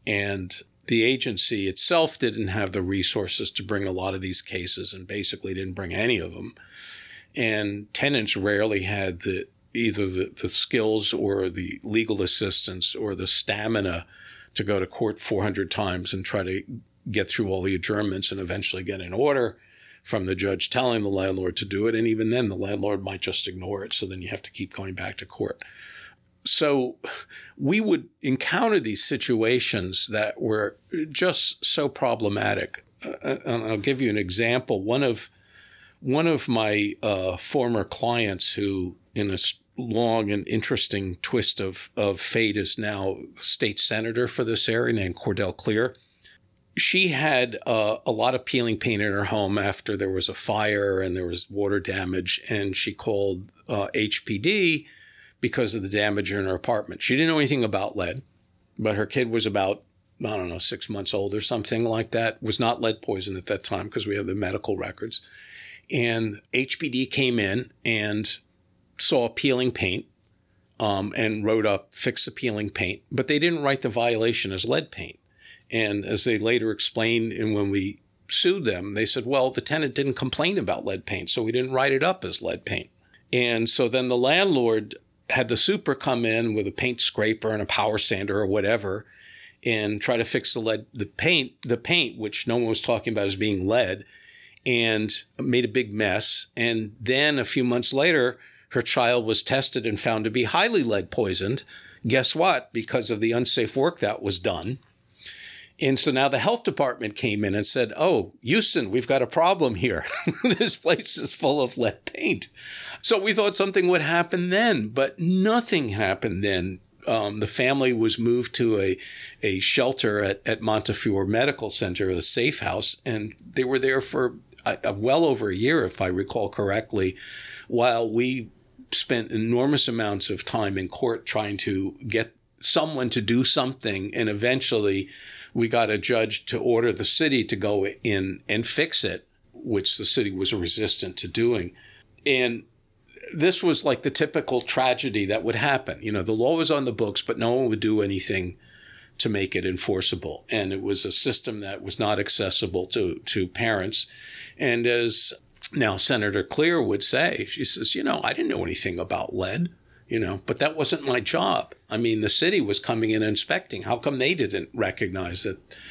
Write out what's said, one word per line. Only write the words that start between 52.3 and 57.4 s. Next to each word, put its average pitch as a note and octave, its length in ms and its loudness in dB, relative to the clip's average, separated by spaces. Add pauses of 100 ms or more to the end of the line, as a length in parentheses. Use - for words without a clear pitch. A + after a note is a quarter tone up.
and G2+ 280 -2
she G#2 160 0
called, G2 580 -2 (160)
uh, G2+ 260 -2
H G#2+ 300 0
P G#2+ 140 -4
D E3 500 0 (540)
because A2+ 320 0
of A2 80 -2
the F#2+ 80 -6
damage G2+ 440 0
in G2 120 -2
her F#2 80 0
apartment. - 480 -4
She - 140 2
didn't D#3+ 140 4
know D#3+ 80 2
anything C#3 260 2